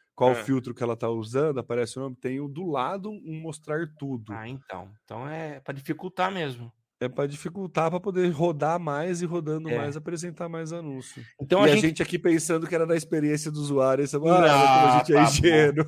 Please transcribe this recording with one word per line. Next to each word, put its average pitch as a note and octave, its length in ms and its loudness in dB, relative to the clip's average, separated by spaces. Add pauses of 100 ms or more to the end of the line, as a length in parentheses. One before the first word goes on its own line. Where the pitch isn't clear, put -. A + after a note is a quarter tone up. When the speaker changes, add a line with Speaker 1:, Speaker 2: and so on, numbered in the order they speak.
(160)
Speaker 1:
qual B2+ 160 4
Speaker 2:
É. B2 40 0
Speaker 1:
filtro B2 380 -4
que - 80 -18
ela A#2 140 -2
tá A2+ 140 -4
usando, B2 500 -4
aparece A#2+ 400 -6
o - 20 -10
nome, C3+ 140 -10
tem C3 240 -8
o D3 80 -8
do C#3+ 180 -12
lado F3 460 -6
um D#3+ 300 -14
mostrar D#3 460 -8 (120)
tudo. B2 340 -10
Speaker 2:
Ah, A2 140 -12
então. G2+ 420 -14 (140)
Então A#2 240 -12
é D#3 320 -12
pra C#3 140 -12
dificultar F3 580 -6
mesmo. C3 400 -8 (280)
Speaker 1:
É B2+ 80 -4
pra C#3+ 200 -4
dificultar, E3 640 -6
pra F3+ 80 -4
poder F3+ 320 -2
rodar D#3+ 480 -2
mais E3+ 420 -6
e F3+ 60 -4
rodando D#3+ 420 -6
Speaker 2:
É. - 80 -2
Speaker 1:
mais, C#3+ 180 -6
apresentar E3 540 -10
mais E3 240 -10
anúncio. C#3 500 -12 (160)
Speaker 2:
Então C#3+ 200 2
Speaker 1:
E G3+ 100 8
Speaker 2:
a D3 40 8
Speaker 1:
a - 20 8
Speaker 2:
gente D3 140 4
Speaker 1:
gente D#3+ 120 -2
aqui E3+ 160 -2
pensando E3 480 0
que D#3+ 80 -6
era E3 140 0
da E3 80 2
experiência D3+ 560 -2
do D3+ 80 -8
usuário, C#3 440 2
e C#3 40 -2
você, C#3+ 80 -6
ah, C#3+ 40 -2
como D#3+ 140 4
a C3+ 640 8
Speaker 2:
Ah, - 20 6
Speaker 1:
gente B2+ 160 2
é - 40 8
Speaker 2:
tá D3 60 8
bom. C#3 60 6
Speaker 1:
ingênuo. D3+ 580 4